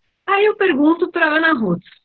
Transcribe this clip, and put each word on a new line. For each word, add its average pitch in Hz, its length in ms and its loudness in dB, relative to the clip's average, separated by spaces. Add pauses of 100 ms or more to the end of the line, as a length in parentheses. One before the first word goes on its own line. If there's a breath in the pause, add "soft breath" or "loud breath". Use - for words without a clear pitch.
(260)
Aí 392 200 0
eu 415 100 0
pergunto 339 560 0
pra 339 140 0
Ana 311 280 0
Ruth. 190 300 -2 (220)